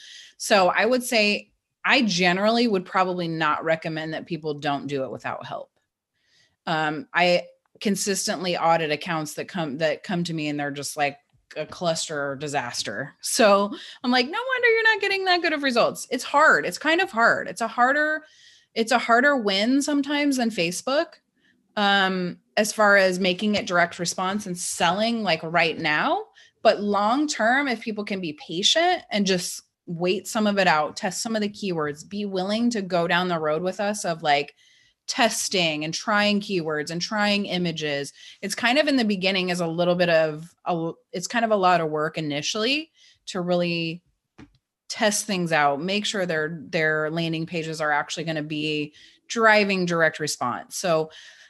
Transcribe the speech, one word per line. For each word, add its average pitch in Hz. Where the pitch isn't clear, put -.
so 196
I 175
would 247
say 208
I 226
generally 202
would 190
probably 180
not 160
recommend 160
that 156
people 156
don't 147
do 139
it 123
without -
help. -
Um, 156
I 175
consistently 196
audit 165
accounts 151
that 143
come, 156
that 156
come 175
to 170
me 151
and 147
they're 143
just, 143
like, 143
a 156
cluster 151
disaster. 131
So 202
I'm 254
like, 247
"No 349
wonder 494
you're 453
not 440
getting 392
that 359
good 330
of 285
results." 226
It's 254
hard. 277
It's 180
kind 320
of 370
hard. 220
It's 185
a 226
harder, 302
it's 226
a 247
harder 240
win 220
sometimes 285
than 233
Facebook, 220
um, 190
as 214
far 202
as 190
making 196
it 190
direct 175
response 190
and 180
selling, 208
like, 175
right 165
now. 175
But 196
long-term, 233
if 226
people 214
can 202
be 156
patient 320
and 202
just 185
wait 180
some 214
of 202
it 190
out, 156
test -
some 226
of 220
the 208
keywords, 160
be 208
willing 202
to 233
go 175
down 180
the 170
road 156
with 185
us 208
of, 165
like, 147
testing 180
and 160
trying 208
keywords 160
and 170
trying 208
images. 156
It's 202
kind 240
of 302
in 285
the 247
beginning 190
is 180
a 170
little 175
bit 175
of 160
a, 165
it's 175
kind 233
of 220
a 214
lot 180
of 160
work 151
initially 214
to 196
really 175
test 208
things 180
out, 147
make 196
sure 196
their, 160
their 156
landing 165
pages 160
are 151
actually 147
gonna 160
be 151
driving 208
direct 165
response. 123
So 160